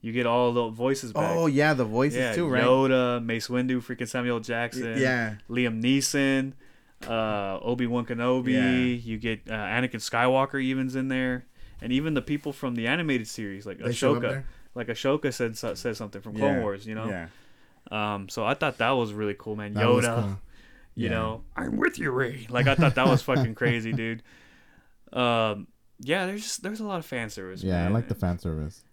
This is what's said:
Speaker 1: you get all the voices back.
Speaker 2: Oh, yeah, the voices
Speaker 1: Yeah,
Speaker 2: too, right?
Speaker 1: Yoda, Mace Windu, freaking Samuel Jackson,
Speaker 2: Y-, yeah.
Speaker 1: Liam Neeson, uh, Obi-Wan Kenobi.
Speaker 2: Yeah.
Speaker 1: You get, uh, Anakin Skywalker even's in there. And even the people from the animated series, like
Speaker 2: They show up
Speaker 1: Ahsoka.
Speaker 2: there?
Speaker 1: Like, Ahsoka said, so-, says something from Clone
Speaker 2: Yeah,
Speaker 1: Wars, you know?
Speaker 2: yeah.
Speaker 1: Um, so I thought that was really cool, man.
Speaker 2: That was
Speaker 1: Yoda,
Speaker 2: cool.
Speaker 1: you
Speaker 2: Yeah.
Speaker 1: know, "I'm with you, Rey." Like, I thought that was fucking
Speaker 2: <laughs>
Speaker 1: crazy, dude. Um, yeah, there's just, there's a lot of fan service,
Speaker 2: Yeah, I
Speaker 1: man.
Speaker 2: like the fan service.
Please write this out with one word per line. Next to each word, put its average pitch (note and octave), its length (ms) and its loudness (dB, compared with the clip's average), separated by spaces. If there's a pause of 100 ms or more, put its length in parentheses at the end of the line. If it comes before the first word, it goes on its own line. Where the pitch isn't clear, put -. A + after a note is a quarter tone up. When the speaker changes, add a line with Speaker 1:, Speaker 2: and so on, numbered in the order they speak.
Speaker 1:
you A2+ 120 -6
get A#2+ 140 2
all A#2+ 260 4
the A#2+ 160 2
voices B2 440 -2
back. E3 240 0
Speaker 2:
Oh, E3 100 2
yeah, D3 280 4
the B2+ 100 2
voices B2 340 0
Speaker 1:
Yeah, B2 160 0
Speaker 2:
too, E3+ 140 0
right? B2+ 160 4
Speaker 1:
Yoda, B2+ 600 4
Mace A2+ 240 -2
Windu, B2+ 340 0
freaking A#2 260 -8
Samuel B2 320 -2
Jackson, A#2 540 -4
Speaker 2:
Y-, A2+ 40 0
yeah. B2 360 0 (140)
Speaker 1:
Liam A#2 320 0
Neeson, C3+ 760 2 (540)
uh, G#2 520 -2
Obi-Wan A#2+ 460 0
Kenobi. B2+ 480 0
Speaker 2:
Yeah. B2+ 160 4 (340)
Speaker 1:
You A2+ 140 -4
get, A2+ 300 -4
uh, A2+ 40 -6
Anakin A2 480 -2
Skywalker C3 640 2
even's C3 340 -2
in C3 120 -2
there. B2+ 380 -2 (360)
And B2 100 -4
even D3+ 220 0
the C3+ 80 2
people C#3+ 300 -4
from B2+ 220 -4
the A#2 140 -2
animated C#3 400 0
series, G2+ 360 -10
like G2 140 -10
Speaker 2:
They A#2+ 140 -4
show C3 240 4
up A#2+ 60 -2
Speaker 1:
Ahsoka. A#2+ 60 0
Speaker 2:
there? C3+ 160 -4 (300)
Speaker 1:
Like, A#2+ 140 -8
Ahsoka C3+ 440 0
said, A2+ 240 -2
so-, G#2+ 180 -6
says A2+ 240 -6
something G2+ 220 -10
from G#2 140 -12
Clone C#3 220 2
Speaker 2:
Yeah, B2+ 60 0
Speaker 1:
Wars, G2+ 240 -4
you A2 100 -8
know? A2 120 -6
Speaker 2:
yeah. F2+ 180 -6 (880)
Speaker 1:
Um, G2 140 -8
so A2 160 -4
I A#2+ 100 2
thought C#3+ 240 -2
that A#2 120 2
was A#2+ 220 0
really G#2 260 -2
cool, A2 160 -8
man. G#2 200 -8
Speaker 2:
That G#2+ 140 4
was B2 160 6
Speaker 1:
Yoda, A#2 180 2
Speaker 2:
cool. G2 160 -2 (560)
Speaker 1:
you A#2 100 -4
Speaker 2:
Yeah. A2+ 60 0
Speaker 1:
know, A2 340 -2 (120)
"I'm A#2+ 220 -4
with - 200 0
you, D3 120 0
Rey." B2+ 400 -2
Like, B2 160 4
I C#3 80 6
thought C#3+ 220 6
that C3 120 6
was C3 140 6
fucking B2+ 320 2
Speaker 2:
<laughs> - 80 -4
Speaker 1:
crazy, A#2 300 2
dude. A2+ 300 -2 (880)
Um, A#2 560 2 (320)
yeah, F3+ 260 -2
there's G#3 160 -6
just, - 200 -8
there's G#3+ 180 -6
a A3 40 -6
lot G3 140 -4
of D#3+ 80 -8
fan A#2 240 -6
service, F#2 320 -10
Speaker 2:
Yeah, F#2 180 2
I - 40 2
Speaker 1:
man. F2+ 100 2
Speaker 2:
like A#2 140 0
the - 60 -2
fan F2 240 0
service. D#2 440 -6 (100)